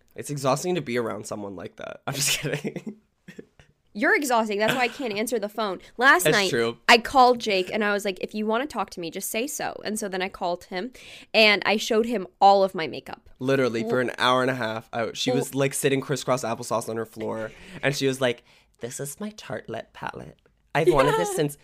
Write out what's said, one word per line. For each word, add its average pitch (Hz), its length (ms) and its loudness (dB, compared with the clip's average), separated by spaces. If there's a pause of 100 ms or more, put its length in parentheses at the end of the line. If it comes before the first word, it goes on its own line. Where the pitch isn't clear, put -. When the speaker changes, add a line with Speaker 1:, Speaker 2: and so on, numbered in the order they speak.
(160)
Speaker 1:
It's - 140 -12
exhausting 143 460 0
to 165 60 -2
be 120 180 -4
around 110 260 -6
someone 101 300 -10
like 87 220 -14
that. - 260 -14
<laughs> - 40 -6
I'm 143 60 -4
just 143 240 0
kidding. - 600 -6 (960)
Speaker 2:
You're 269 220 2
exhausting. 226 440 0
That's 220 160 2
why 262 80 0
I 247 40 0
can't 233 260 -6
answer 220 260 -2
the 202 100 -6
phone. 202 300 -6 (180)
Last 285 260 6
Speaker 1:
That's - 140 4
Speaker 2:
night, 196 140 2
Speaker 1:
true. 117 260 0 (100)
Speaker 2:
I 240 120 8
called 247 400 6
Jake 196 340 0
and 214 100 0
I 208 80 2
was 202 140 -2
like, 196 160 -4
"If - 140 -8
you 214 100 -2
wanna 226 220 -2
talk 208 240 -6
to - 80 -14
me, 170 100 -8
just 190 220 -8
say 226 160 -4
so." 151 360 -8
And 214 140 -6
so 214 100 -6
then 185 140 -4
I - 80 -4
called 175 360 -6
him 202 260 -8 (420)
and 214 320 6
I 202 120 2
showed 220 280 0
him 220 220 -4 (120)
all 196 240 8
of 190 120 0
my 165 120 -2
makeup. - 420 -12 (100)
Speaker 1:
Literally, 127 420 2
for 113 140 -2
Speaker 2:
Well 127 40 4
Speaker 1:
an 127 200 0
hour 127 240 4
and 127 80 2
a 131 40 -2
half, 113 380 -6
I, 117 200 -4
she - 180 -2
Speaker 2:
Well 139 80 2
Speaker 1:
was, 135 160 -6
like, 139 180 0
sitting 135 280 0
crisscross 127 420 -2
applesauce 113 440 -4
on 113 100 -6
her 113 80 -4
floor. 110 460 -8 (300)
And 139 140 0
she 143 100 -2
was 131 160 -2
like, 123 220 -2 (360)
"This 120 200 -10
is 143 200 -10
my 208 120 -10
Tartelette - 640 -12
palette. - 440 -12 (380)
I've - 180 4
wanted 135 240 4
this 403 180 -2
Speaker 2:
<laughs> - 0 -
Speaker 1:
since," 147 280 -2